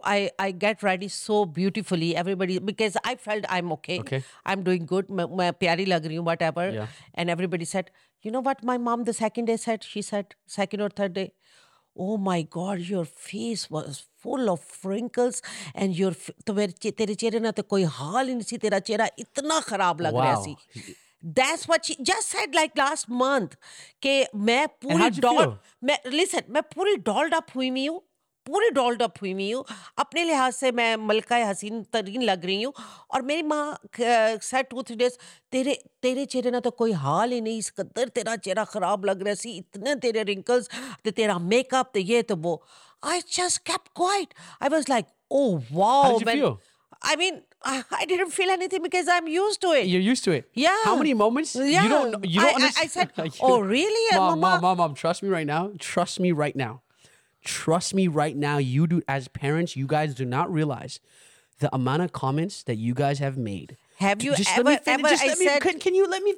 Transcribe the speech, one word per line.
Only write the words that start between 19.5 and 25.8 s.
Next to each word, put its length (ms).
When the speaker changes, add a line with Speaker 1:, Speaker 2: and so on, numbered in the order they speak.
Speaker 1:
खराब 400
लग 80
रहा 200
Speaker 2:
Wow. 100
Speaker 1:
सी." 100
That's 260
what 180
she 160
just 280
said, 260
like, 220
last 320
month, 460
कि 160
मैं 280
Speaker 2:
And 80
Speaker 1:
पूरी 220
Speaker 2:
how'd 120
you 60
Speaker 1:
doll, 240
Speaker 2:
feel? 120